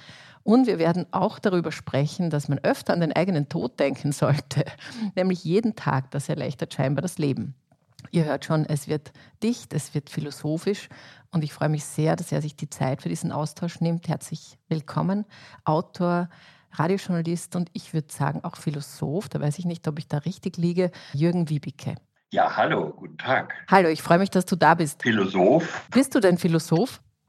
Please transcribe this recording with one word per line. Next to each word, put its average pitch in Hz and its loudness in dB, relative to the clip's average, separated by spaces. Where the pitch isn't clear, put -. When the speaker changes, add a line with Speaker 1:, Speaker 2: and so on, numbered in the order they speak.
Speaker 1:
Und 240 6
wir 180 0
werden 170 2
auch 190 -2
darüber 175 0
sprechen, 151 -2
dass 147 -2
man 143 0
öfter - 0
an 175 2
den 160 0
eigenen 165 2
Tod 185 -4
denken 139 0
sollte, - 0
<laughs> 220 -6
nämlich 185 0
jeden 214 2
Tag, 135 -2
das 143 -6
erleichtert 151 -4
scheinbar 143 0
das 180 -6
Leben. 135 -2
Ihr 165 4
hört 147 -2
schon, 156 2
es 151 -2
wird 151 -4
dicht, 233 -2
es - -6
wird 147 -4
philosophisch 156 -4
und 165 2
ich 151 -4
freue 147 0
mich 151 0
sehr, 156 0
dass 165 -6
er 151 0
sich 151 -8
die - -10
Zeit 135 -2
für - -6
diesen 170 -4
Austausch 156 -6
nimmt. 170 0
Herzlich - -6
willkommen, 165 -2
Autor, 175 0
Radiojournalist 170 -2
und 175 -4
ich - -12
würde 156 -2
sagen 147 -2
auch 175 -10
Philosoph, 147 -6
da 160 -6
weiß 147 0
ich 180 -6
nicht, 170 -4
ob 151 -4
ich 160 -10
da 151 -2
richtig 180 -6
liege, 175 2
Jürgen 170 2
Wiebicke. - -4
Speaker 2:
Ja, - 2
hallo, 127 0
guten 80 -16
Tag. 123 -2
Speaker 1:
Hallo, 185 6
ich 156 -2
freue 170 4
mich, 196 0
dass 185 2
du 190 0
da 160 8
bist. 165 -2
Speaker 2:
Philosoph. 104 2
Speaker 1:
Bist 269 4
du 277 4
denn 180 6
Philosoph? 165 2